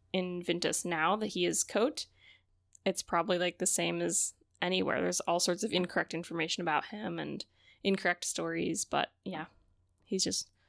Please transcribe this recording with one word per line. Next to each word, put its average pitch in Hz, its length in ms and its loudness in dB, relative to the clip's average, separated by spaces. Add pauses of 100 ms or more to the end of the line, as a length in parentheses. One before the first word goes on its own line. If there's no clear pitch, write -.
(140)
in 180 300 -2
Vintas - 420 0
now 170 300 2
that 214 120 -2
he 180 180 0
is 175 180 2
Kote. 247 420 0 (800)
It's 190 160 0
probably, 175 380 2
like, 175 180 0
the 185 80 -2
same 170 360 2
as 170 320 0 (280)
anywhere. 180 400 2
There's 180 200 0
all 170 180 2
sorts 175 240 2
of - 80 -2
incorrect 175 420 0
information 165 480 -4
about 156 260 0
him 202 300 -6
and 147 260 -6 (400)
incorrect 196 420 0
stories, 165 600 -2
but - 240 -2 (140)
yeah, 160 220 -8 (580)
he's 190 200 -2
just - 260 -4 (200)